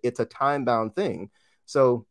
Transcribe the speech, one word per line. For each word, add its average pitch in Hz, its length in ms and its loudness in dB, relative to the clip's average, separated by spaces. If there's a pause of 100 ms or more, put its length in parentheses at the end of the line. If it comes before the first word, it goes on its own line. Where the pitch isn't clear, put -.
it's 120 180 -2
a 113 60 -4
time-bound 123 680 -2
thing. 113 360 -6 (360)
So 135 440 2